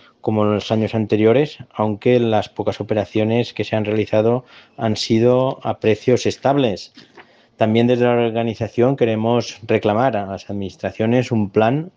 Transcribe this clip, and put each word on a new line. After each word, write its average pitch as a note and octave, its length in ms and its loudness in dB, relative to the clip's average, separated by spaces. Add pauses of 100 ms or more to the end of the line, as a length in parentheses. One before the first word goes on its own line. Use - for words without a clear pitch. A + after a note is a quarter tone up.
(220)
como G#2+ 220 0
en G#2 100 2
los G2+ 180 -4
años A2 240 0
anteriores, A2 640 2 (140)
aunque G#2+ 460 0
las A2 300 0
pocas G2+ 320 -6
operaciones G#2+ 720 -2
que G#2+ 100 -6
se - 120 -6
han G#2+ 100 -2
realizado G#2+ 600 0 (320)
han A2 200 -2
sido B2 680 2
a A2 160 -6
precios A2+ 460 0
estables. B2 680 -2 (640)
También A2+ 320 2
desde B2 180 2
la A#2+ 80 2
organización A#2 800 0
queremos A2+ 720 0
reclamar A2 520 0
a G2+ 80 -4
las F#2+ 240 -10
administraciones G2+ 840 -2
un G#2+ 180 0
plan C3 460 0